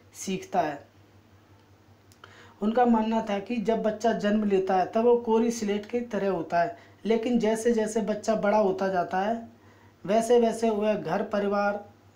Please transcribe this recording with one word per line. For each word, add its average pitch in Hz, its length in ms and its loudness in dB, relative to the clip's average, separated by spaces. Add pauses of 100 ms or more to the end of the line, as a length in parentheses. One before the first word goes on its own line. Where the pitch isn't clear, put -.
(140)
सीखता - 480 -4
है। 147 260 -4 (1700)
उनका 233 240 2
मानना 220 440 2
था 202 100 -2
कि 240 180 -6
जब 214 260 -2
बच्चा 214 300 0
जन्म 208 300 0
लेता 196 320 2
है 180 160 0
तब 226 120 0
वो 240 120 6
कोरी 233 360 2
स्लेट 208 340 -4
की 240 140 -4
तरह 202 300 -4
होता 170 320 -2
है, - 160 -2 (280)
लेकिन 226 340 0
जैसे 220 340 2
जैसे 214 280 0
बच्चा 208 340 -2
बड़ा 202 220 2
होता 190 300 2
जाता 185 320 -2
है 226 300 -4 (560)
वैसे 226 340 4
वैसे 226 300 2
वह 214 240 0
घर 175 300 -4
परिवार, 202 640 -2 (300)